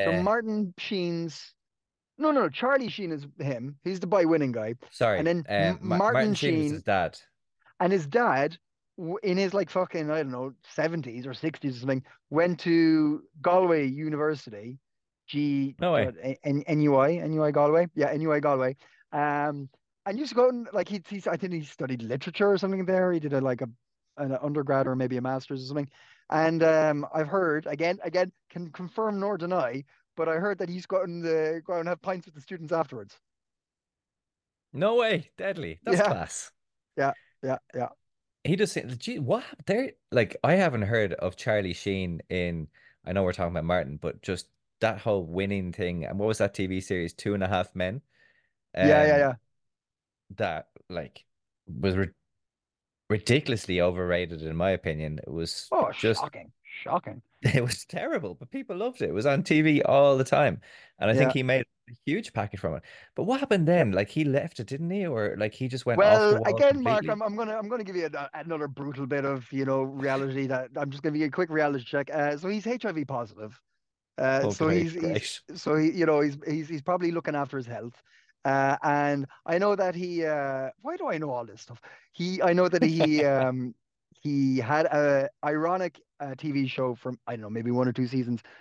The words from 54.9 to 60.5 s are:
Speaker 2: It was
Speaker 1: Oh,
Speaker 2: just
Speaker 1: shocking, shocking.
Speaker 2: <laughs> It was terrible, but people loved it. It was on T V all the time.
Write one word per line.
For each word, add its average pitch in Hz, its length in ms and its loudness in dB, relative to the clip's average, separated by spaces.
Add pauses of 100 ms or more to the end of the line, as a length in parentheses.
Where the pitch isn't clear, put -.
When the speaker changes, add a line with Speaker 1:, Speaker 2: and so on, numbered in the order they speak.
Speaker 2:
It - 40 -12
was 82 400 -8
Speaker 1:
Oh, - 260 2
Speaker 2:
just 113 240 2
Speaker 1:
shocking, - 320 -10 (120)
shocking. - 640 -6
Speaker 2:
<laughs> - 160 -12
It 123 200 2
was 123 220 -4
terrible, 180 500 -6
but - 160 -18
people 247 260 -10
loved 233 260 -6
it. 98 60 0
It 73 40 -2
was 104 140 -2
on 143 160 2
T 156 200 4
V 151 200 4
all 139 340 6
the 131 80 2
time. 135 360 2 (380)